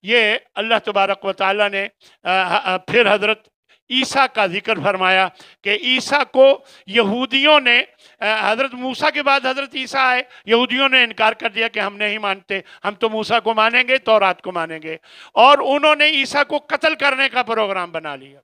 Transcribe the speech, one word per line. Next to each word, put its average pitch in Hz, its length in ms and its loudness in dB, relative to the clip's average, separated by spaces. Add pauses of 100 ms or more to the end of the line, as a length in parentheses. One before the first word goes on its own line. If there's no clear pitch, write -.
ये 220 400 0 (120)
अल्लाह 220 220 -2
तबारक 196 460 -2
व 196 80 -4
तआला 196 360 -2
ने, 196 160 -4 (400)
अ, 180 60 -4 (340)
अ, 185 120 -2
फिर 208 320 0
हज़रत 208 360 0 (460)
ईसा 262 360 0
का 214 200 0
जिक्र 190 340 -4
फरमाया 190 480 2 (360)
कि 202 60 -4
ईसा 254 540 -2
को 269 420 4 (220)
यहूदियों 247 720 2
ने, 240 200 2
अ, 294 80 -8 (340)
हज़रत 220 520 -2
मूसा 254 360 -2
के 294 120 -6
बाद 277 240 0
हज़रत 262 300 -4
ईसा 262 320 -4
आए, 247 160 0 (240)
यहूदियों 247 400 2
ने 254 140 4
इनकार 220 320 0
कर 226 140 -8
दिया 220 200 -4
कि 220 120 -6
हम 208 120 -4
नहीं 208 260 -6
मानते, 196 460 -6 (200)
हम 208 100 -4
तो 226 140 -2
मूसा 220 300 -2
को 220 160 -2
मानेंगे, 240 440 2
तौरात 196 420 2
को 185 120 -10
मानेंगे, 160 460 -8 (360)
और 277 260 6
उन्होंने 294 460 2
ईसा 285 360 0
को 294 160 -2
कत्ल 311 360 -2
करने 277 340 0
का 247 140 -2
प्रोग्राम 196 500 -4
बना 156 240 -8
लिया। 139 280 -20